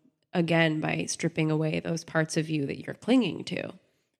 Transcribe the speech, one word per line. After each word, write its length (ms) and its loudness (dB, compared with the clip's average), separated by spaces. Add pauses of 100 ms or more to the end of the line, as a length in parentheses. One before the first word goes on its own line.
(340)
again, 460 4
by 280 -2
stripping 440 0
away 280 0
those 240 -4
parts 340 -2
of 120 -2
you 160 -2
that 200 -6
you're 100 -10
clinging 480 2
to. 280 -6 (480)